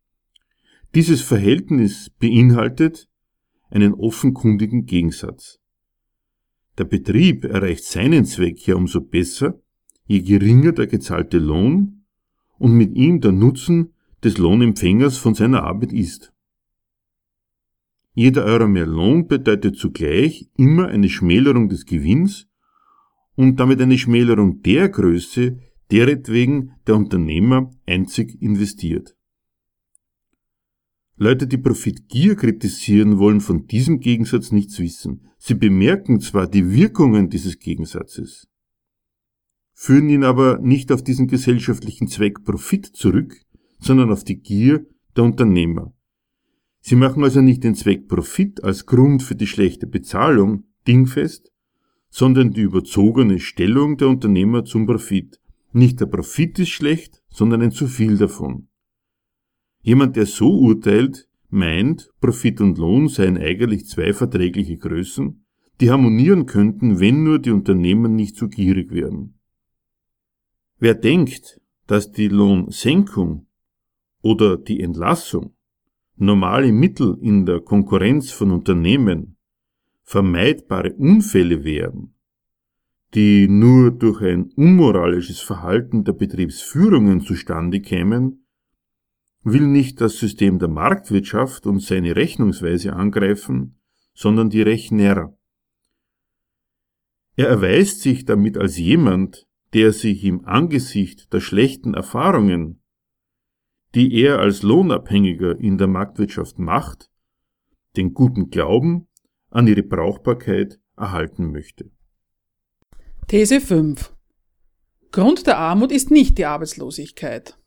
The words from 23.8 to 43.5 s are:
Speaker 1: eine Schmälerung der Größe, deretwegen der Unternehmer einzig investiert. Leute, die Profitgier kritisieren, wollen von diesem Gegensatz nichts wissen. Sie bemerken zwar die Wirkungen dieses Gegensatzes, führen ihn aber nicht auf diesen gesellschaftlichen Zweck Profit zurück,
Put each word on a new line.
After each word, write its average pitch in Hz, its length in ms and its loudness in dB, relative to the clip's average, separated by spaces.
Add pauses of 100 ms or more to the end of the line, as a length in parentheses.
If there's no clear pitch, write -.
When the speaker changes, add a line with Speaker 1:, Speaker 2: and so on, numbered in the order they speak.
Speaker 1:
eine 127 180 4
Schmälerung 120 640 2
der 151 260 2
Größe, 113 720 -2 (320)
deretwegen 127 840 0 (100)
der 110 80 2
Unternehmer 101 800 0 (140)
einzig 92 540 -6
investiert. 101 760 -6 (2000)
Leute, 131 320 0
die 127 100 -4
Profitgier 131 800 -2
kritisieren, 107 800 0
wollen 104 220 4
von 87 260 -4
diesem 131 320 -2
Gegensatz 117 540 -2
nichts 101 260 -2
wissen. 82 580 -10
Sie - 180 -4
bemerken 107 640 0
zwar 92 260 -4
die 92 260 0
Wirkungen 117 580 2
dieses 90 280 -8
Gegensatzes, - 880 -12 (1200)
führen 143 360 2
ihn 143 140 2
aber 127 380 2
nicht 127 320 0
auf 127 100 -2
diesen 131 240 -2
gesellschaftlichen 123 800 -2
Zweck 101 380 -4
Profit - 420 -6
zurück, - 540 -2 (400)